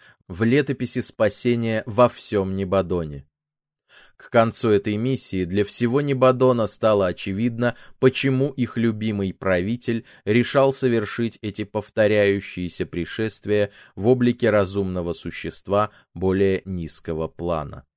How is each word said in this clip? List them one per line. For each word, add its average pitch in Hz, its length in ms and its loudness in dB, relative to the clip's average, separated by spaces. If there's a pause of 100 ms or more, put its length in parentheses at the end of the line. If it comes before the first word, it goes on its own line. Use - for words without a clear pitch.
(280)
в 92 160 -2
летописи 127 580 0
спасения 113 800 0
во 120 240 4
всем 95 460 -2
Небадоне. 90 720 -2 (920)
К - 120 -20
концу 113 400 2
этой 104 300 2
миссии 113 480 -2
для 98 180 0
всего 120 380 0
Небадона 127 640 2
стало 104 400 2
очевидно, 113 680 -2 (240)
почему 131 520 2
их 127 260 -4
любимый 107 560 -2
правитель 107 720 -2 (220)
решал 131 480 2
совершить 117 680 -2
эти 107 240 -8
повторяющиеся 101 1200 0
пришествия 104 880 -4 (260)
в 101 120 0
облике 120 420 2
разумного 92 640 0
существа 95 760 -4 (240)
более 95 520 2
низкого 82 640 -6
плана. 78 580 -8 (100)